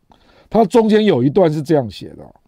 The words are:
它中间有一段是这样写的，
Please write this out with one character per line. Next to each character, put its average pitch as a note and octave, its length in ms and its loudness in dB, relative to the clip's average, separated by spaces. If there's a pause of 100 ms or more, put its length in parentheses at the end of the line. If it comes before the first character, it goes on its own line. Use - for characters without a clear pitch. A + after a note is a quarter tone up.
(500)
它 A3 140 2
中 A3 240 0
间 G#3+ 160 2
有 D3+ 180 0
一 C#3 80 0
段 E3 220 2
是 D#3 80 -6
这 D#3+ 140 -2
样 B2 160 -2
写 E2+ 200 -18
的， - 140 -20 (240)